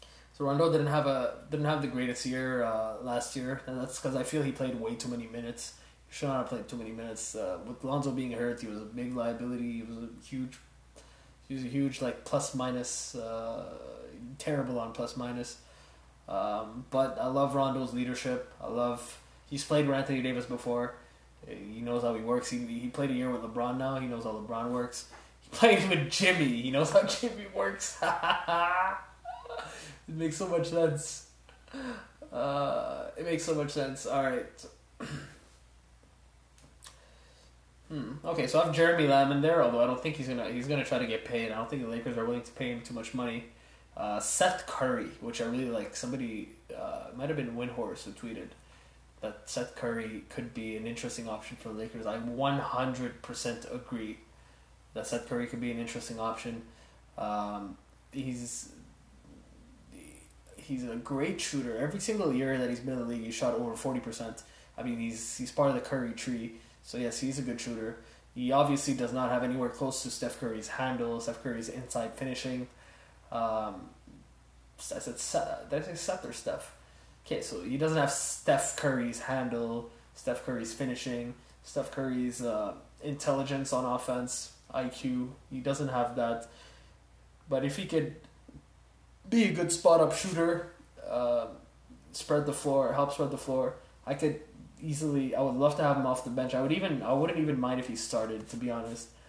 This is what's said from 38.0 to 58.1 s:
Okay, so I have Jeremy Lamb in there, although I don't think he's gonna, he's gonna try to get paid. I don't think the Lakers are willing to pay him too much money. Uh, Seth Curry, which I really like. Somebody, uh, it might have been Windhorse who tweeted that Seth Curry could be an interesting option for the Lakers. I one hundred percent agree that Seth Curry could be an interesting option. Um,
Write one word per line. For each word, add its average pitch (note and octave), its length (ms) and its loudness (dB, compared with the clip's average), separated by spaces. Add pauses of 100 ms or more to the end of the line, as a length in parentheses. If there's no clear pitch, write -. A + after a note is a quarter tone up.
Okay, D#3+ 240 0
so D#3 140 6
I E3 60 8
have D#3 80 0
Jeremy E3 320 8
Lamb C#3 260 8
in C#3+ 80 4
there, D#3+ 220 8
although A#2+ 180 6
I A#2+ 60 8
don't B2+ 120 0
think D3+ 180 -2
he's C3+ 120 -4
gonna, A#2+ 220 -2
he's A#2+ 160 -2
gonna C#3 180 2
try B2+ 140 2
to B2 80 2
get A2 180 -2
paid. A2+ 260 0
I G#2+ 60 -4
don't A#2 140 -2
think C#3+ 100 -2
the A#2 80 -4
Lakers A#2 300 -2
are A2+ 80 2
willing A#2+ 160 0
to - 80 -14
pay B2+ 200 -4
him A#2 120 -6
too - 100 -12
much A#2 220 -6
money. A#2+ 320 -2 (500)
Uh, G#2 240 -2
Seth - 460 4
Curry, B2 420 0 (140)
which A#2 180 -6
I A#2 60 0
really B2 240 -2
like. G#2 260 -4
Somebody, B2 540 -6 (200)
uh, - 380 -6
it A2+ 80 -14
might C#3 140 -2
have D3+ 80 0
been A#2+ 180 -4
Windhorse A#2+ 480 -4
who G2+ 60 -10
tweeted - 380 -10 (760)
that - 260 -8
Seth - 260 -4
Curry A2+ 540 -2
could A#2+ 240 -6
be A2 240 -4
an A2 100 -6
interesting A#2 440 -6
option G#2+ 260 -8
for - 140 -10
the G#2+ 60 -8
Lakers. A2 280 -8
I A2 140 -2
one C3 400 2
hundred B2+ 640 -2
percent A#2 500 -6
agree A#2 460 -6 (720)
that G#2+ 140 -6
Seth A#2+ 200 -2
Curry A#2+ 200 -2
could A#2+ 160 -6
be B2 80 0
an A#2 80 -2
interesting A#2 420 -6
option. A2+ 400 -4 (560)
Um, G#2 640 -4 (340)